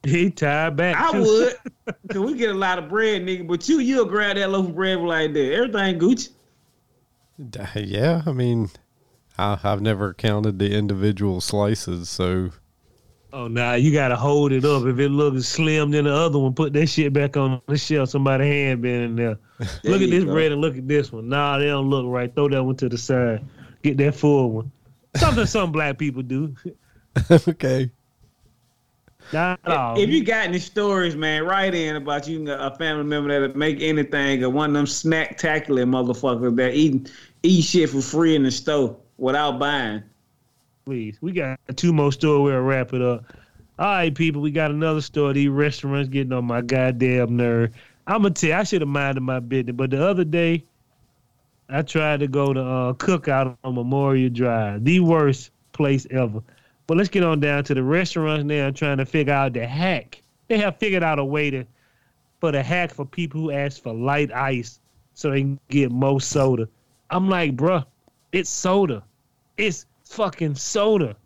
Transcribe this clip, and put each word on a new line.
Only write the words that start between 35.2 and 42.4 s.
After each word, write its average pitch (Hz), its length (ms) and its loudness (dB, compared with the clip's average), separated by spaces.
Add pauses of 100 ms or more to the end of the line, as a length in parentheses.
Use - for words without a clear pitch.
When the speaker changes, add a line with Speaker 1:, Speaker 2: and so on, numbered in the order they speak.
Speaker 2:
motherfuckers 123 680 0
that 127 180 2
eat, 143 380 2 (320)
eat 175 180 6
shit 156 300 2
for 135 100 0
free 160 340 2
in 143 60 4
the 131 80 4
store 135 480 -2 (220)
without 131 400 0
buying. 131 420 -2 (840)
Speaker 1:
Please. 113 360 -8
We 175 120 -6
got 135 260 -6 (160)
two 170 180 2
more 143 180 4
stories. 143 420 2